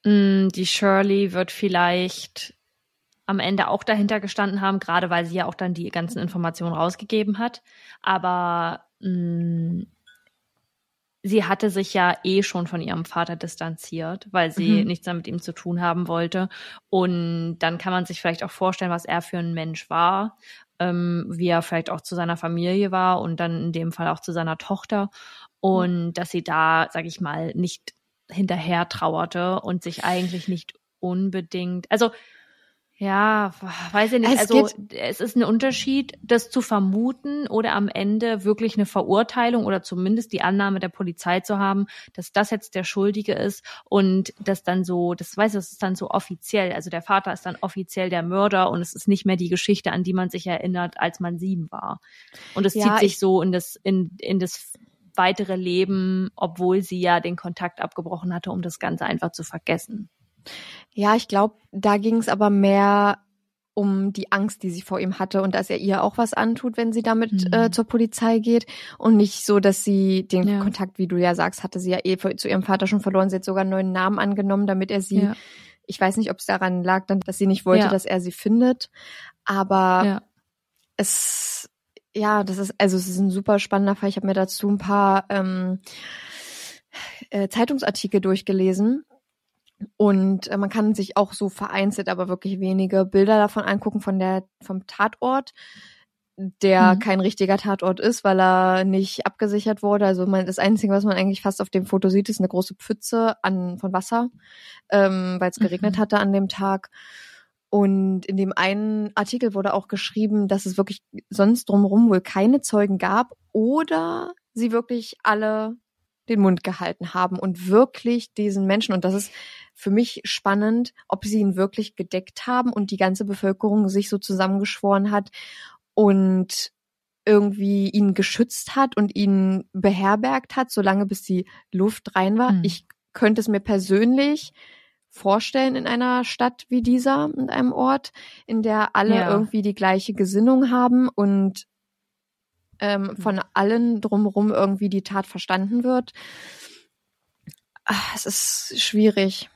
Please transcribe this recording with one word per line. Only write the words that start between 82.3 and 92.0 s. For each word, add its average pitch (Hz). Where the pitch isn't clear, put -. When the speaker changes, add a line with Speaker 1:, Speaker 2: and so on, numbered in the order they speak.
Speaker 2:
das 190
ist, 196
also 190
es 185
ist 180
ein 196
super 196
spannender 196
Fall. 196
Ich -
hab 190
mir 190
dazu 190
ein 202
paar, 196
ähm, 185
äh, 196
Zeitungsartikel 233
durchgelesen 190
und, 196
äh, 202
man 202
kann 214
sich 196
auch 196
so 202
vereinzelt, 196